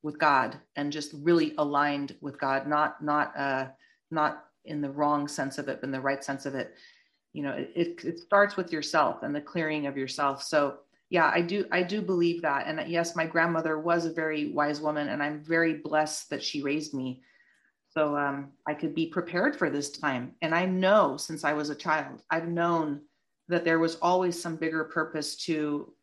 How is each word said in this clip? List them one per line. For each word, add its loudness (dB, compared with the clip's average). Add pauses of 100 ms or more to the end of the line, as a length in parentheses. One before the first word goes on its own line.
with -8
God 4 (180)
and -2
just -8
really 4
aligned 0
with -10
God, 0
not, 2
not, 0
uh, 0 (420)
not 0 (200)
in -6
the -2
wrong 0
sense -4
of -6
it, -6
but -6
in -4
the -4
right 0
sense -6
of -6
it. -6 (580)
You -8
know, -4
it, -6
it, -2
it -6
starts 4
with -4
yourself 0
and -4
the -4
clearing -4
of -4
yourself. -2
So 0 (300)
yeah, 4
I 2
do, 0
I 2
do -2
believe 2
that. 0
And -4
yes, -2
my 0
grandmother 2
was 2
a -2
very -2
wise 0
woman, -2
and -2
I'm -4
very 2
blessed -2
that -6
she -4
raised -2
me. -6 (680)
So, 0
um, -2 (140)
I -2
could -4
be 0
prepared 0
for 0
this -2
time. -4
And 0
I 4
know 4
since -8
I 4
was 0
a -2
child, -2
I've 0
known 0 (460)
that 0
there 4
was 2
always 2
some -6
bigger -2
purpose -4
to -2 (100)